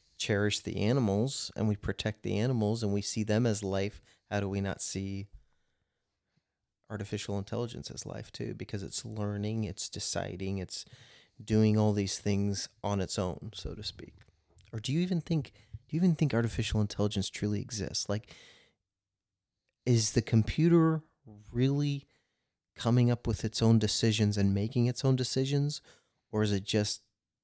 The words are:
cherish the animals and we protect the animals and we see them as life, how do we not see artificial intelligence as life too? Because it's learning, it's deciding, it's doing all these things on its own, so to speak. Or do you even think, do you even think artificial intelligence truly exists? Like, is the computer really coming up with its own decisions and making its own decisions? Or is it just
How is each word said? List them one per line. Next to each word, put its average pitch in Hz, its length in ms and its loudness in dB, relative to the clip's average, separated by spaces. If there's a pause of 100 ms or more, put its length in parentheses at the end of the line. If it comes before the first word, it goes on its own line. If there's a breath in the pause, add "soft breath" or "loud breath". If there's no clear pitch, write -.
(160)
cherish 104 440 0
the - 220 -6
animals 113 720 0
and 107 140 0
we 104 80 0
protect - 460 -6
the 101 160 -2
animals 113 440 0
and 101 100 0
we 101 100 0
see - 200 -2
them 107 240 4
as 104 160 0
life, 98 400 -2 (280 soft breath)
how 101 100 0
do 101 80 0
we 98 120 -2
not 98 220 -4
see 98 460 -6 (1600)
artificial 104 480 -6
intelligence 113 520 -6
as - 140 -10
life - 280 -12
too? 113 220 -8
Because 104 280 -8
it's - 220 -8
learning, 107 600 -4
it's - 240 -6
deciding, 95 680 -6
it's - 260 -8 (580 loud breath)
doing 107 360 4
all 107 140 4
these 101 260 -2
things 101 500 0 (140)
on 101 180 0
its 95 180 -4
own, 95 360 -4
so - 200 -10
to 104 100 -12
speak. - 300 -12 (580)
Or 110 80 -6
do 127 120 -4
you 160 80 2
even 180 200 0
think, 160 320 -2 (360 loud breath)
do - 60 -4
you 165 60 0
even 175 160 6
think 147 180 2
artificial 113 460 0
intelligence 101 500 0
truly 104 300 -2
exists? - 480 -6
Like, 104 260 -4 (1500 loud breath)
is 113 260 4
the 117 100 2
computer 160 800 4 (500)
really 139 540 0 (680)
coming 120 360 4
up 120 160 -2
with 117 180 -2
its - 180 -4
own 113 160 8
decisions 107 580 2
and 98 180 4
making 117 320 0
its 123 180 -2
own 131 120 4
decisions? 139 640 0 (500 soft breath)
Or 107 120 0
is 104 100 4
it 98 120 0
just - 380 0 (420)